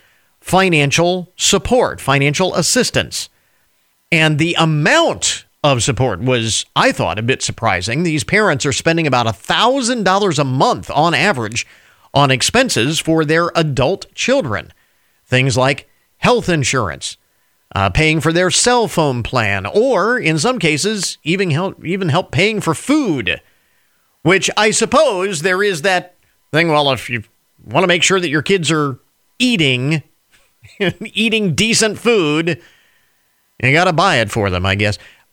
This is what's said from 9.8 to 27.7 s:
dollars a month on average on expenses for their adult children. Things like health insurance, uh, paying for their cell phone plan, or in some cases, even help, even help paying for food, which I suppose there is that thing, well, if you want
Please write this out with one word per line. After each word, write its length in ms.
dollars 340
a 60
month 460
on 240
average 520
on 160
expenses 680
for 260
their 300
adult 600
children. 580
Things 300
like 300
health 320
insurance, 680
uh, 160
paying 300
for 120
their 180
cell 380
phone 340
plan, 440
or 520
in 200
some 200
cases, 680
even 260
help, 340
even 240
help 240
paying 280
for 140
food, 680
which 340
I 140
suppose 720
there 200
is 200
that 320
thing, 160
well, 220
if 180
you 140
want 200